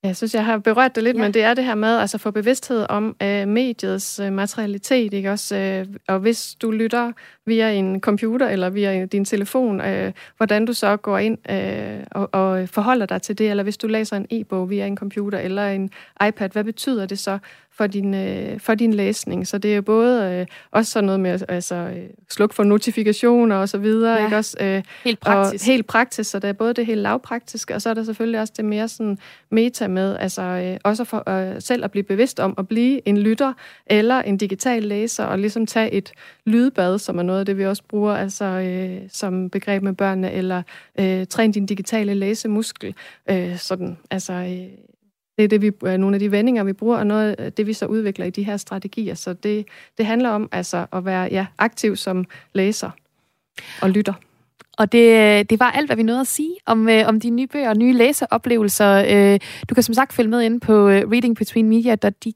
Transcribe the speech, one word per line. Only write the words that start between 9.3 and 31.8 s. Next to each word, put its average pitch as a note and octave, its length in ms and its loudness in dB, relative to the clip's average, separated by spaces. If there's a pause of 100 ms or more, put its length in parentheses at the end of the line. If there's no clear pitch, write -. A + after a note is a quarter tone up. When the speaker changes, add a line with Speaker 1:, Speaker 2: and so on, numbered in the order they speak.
Speaker 1:
øh, G3 320 -4 (240)
hvordan G#3+ 300 0
du A#3+ 60 -2
så G#3 240 0
går G3+ 220 -2
ind, A3 320 -2
øh, G3 600 -6
og, G3 220 -4
og F#3 360 0
forholder A3 380 0
dig F#3+ 160 -4
til G3+ 160 -8
det, G#3+ 120 2
eller G3+ 120 -2
hvis G#3 140 -4
du - 100 -8
læser A3 300 -2
en G3 140 -6
e-bog F#3+ 400 -4
via G3+ 160 -4
en G3 100 -6
computer G3+ 420 -6
eller G3 300 -4
en G3 220 -4 (380)
iPad, G#3+ 200 -4
hvad G#3+ 160 -4
betyder A3 420 -4
det G3 120 -8
så G3 200 -6 (340)
for G#3 140 -2
din, G3 280 -2
øh, G3 460 -6
for A3 140 2
din A3 200 2
læsning? G3 520 -2
Så G#3 120 -6
det G#3 140 0
er - 40 2
jo G3+ 60 0
både, A3 500 2
øh, F3+ 140 -4 (240)
også A3 220 0
sådan G#3 140 2
noget F#3+ 140 2
med F#3 100 0
at, F#3 180 -2
altså, F3+ 260 -4
øh, F3 280 -8 (280)
slukke G#3+ 240 0
for G#3 100 2
notifikationer G#3+ 920 4
og F#3+ 120 0
så G3+ 100 -4
videre, A3 400 2
Speaker 2:
Ja. G#3+ 60 2
Speaker 1:
ikke G#3+ 120 0
også? G#3+ 240 -4
Øh, G3 220 -2 (220)
Speaker 2:
Helt A#3 160 -2
Speaker 1:
og - 60 -4
Speaker 2:
praktisk. G3 400 2
Speaker 1:
helt B3 200 2
praktisk, A#3 440 -2
så G3 80 -6
der G3+ 100 -4
er G3+ 40 -2
både A3+ 220 -2
det A#3 120 -2
helt A3 140 -2
lavpraktiske, A#3 760 -6
og G#3 80 -6
så A#3 80 -2
er A3+ 40 -2
der A3 100 -4
selvfølgelig A3+ 360 -4
også A3 160 -6
det A3 80 -4
mere G#3+ 240 -2
sådan G#3 300 -6 (320)
meta A3+ 380 0
med, F#3+ 320 -2
altså, F#3+ 220 -6
øh, F3+ 420 -4
også A3 200 0
for, - 260 -6
øh, F#3+ 320 -4
selv B3 220 -2